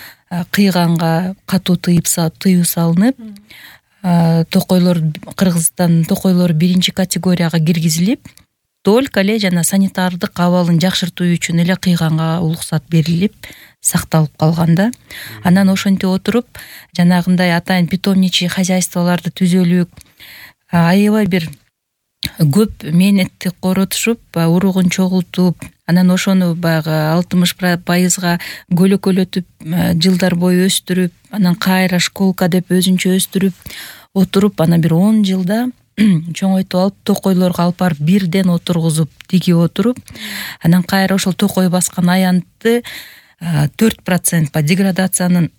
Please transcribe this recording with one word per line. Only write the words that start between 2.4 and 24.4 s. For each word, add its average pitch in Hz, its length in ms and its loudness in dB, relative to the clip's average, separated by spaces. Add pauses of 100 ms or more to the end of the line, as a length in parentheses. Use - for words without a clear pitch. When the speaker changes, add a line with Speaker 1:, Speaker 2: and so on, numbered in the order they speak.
Speaker 1:
салынып, 175 540 0
Speaker 2:
Мгм. 220 160 -16 (720)
Speaker 1:
э, 165 460 2
токойлор, 180 500 2 (360)
Кыргызстан 170 680 0
токойлору 180 500 0
биринчи 180 380 0
категорияга 175 680 -2
киргизилип, 165 600 0 (640)
только 226 400 0
эле 208 160 0
жана 180 260 0
санитардык 185 720 -2
абалын 175 400 2
жакшыртуу 180 540 -2
үчүн 170 300 -2
эле 180 140 0
кыйганга 160 640 -2
уруксат 160 500 -4
берилип, 170 420 0 (480)
сакталып - 560 -2
калган 165 380 2
да. 202 160 0 (520)
Анан 190 280 2
ошентип 190 400 -2
отуруп, 208 360 -2 (500)
жанагындай 180 600 2
атайын 175 320 0
питомничий 185 600 0
хозяйстволорду 175 840 -2
түзөлүп, 180 580 2 (840)
а, 170 200 2
аябай 208 360 2
бир 175 220 -2 (920)
көп 180 440 0
мээнетти 185 680 0 (100)
коротушуп, 190 600 -2 (140)
а, 165 140 0